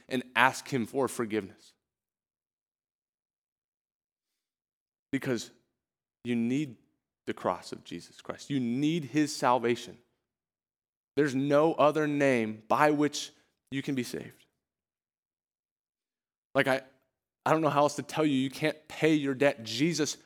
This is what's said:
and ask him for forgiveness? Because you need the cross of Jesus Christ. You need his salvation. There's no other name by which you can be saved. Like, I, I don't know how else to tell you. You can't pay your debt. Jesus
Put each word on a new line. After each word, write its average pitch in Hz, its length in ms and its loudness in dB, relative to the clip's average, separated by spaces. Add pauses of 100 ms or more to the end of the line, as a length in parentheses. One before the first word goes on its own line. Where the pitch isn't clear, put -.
and 123 140 -4 (140)
ask 127 320 4
him 120 180 -2
for 131 220 -2
forgiveness? 104 640 -6 (3500)
Because 135 400 -4 (720)
you 120 140 -2
need 123 400 -2 (500)
the 107 80 -6
cross - 380 -4
of 90 100 -16
Jesus - 380 -16
Christ. - 280 -14
You 143 120 -2
need 139 460 -2
his 143 280 -2
salvation. 120 640 0 (1160)
There's 139 200 2
no 143 400 2
other 151 320 2
name 127 640 0
by 147 220 4
which 147 420 -2 (380)
you 135 120 -6
can 147 120 -4
be 127 80 -2
saved. - 440 -10 (2000)
Like, 135 120 4
I, 135 140 2 (640)
I 131 80 4
don't 160 80 4
know 156 80 2
how 143 140 2
else 143 140 2
to 143 60 -6
tell 156 220 -2
you. 147 100 0
You 131 140 0
can't 151 280 -4 (120)
pay 160 240 0
your 139 220 0
debt. 127 280 0
Jesus 139 640 -2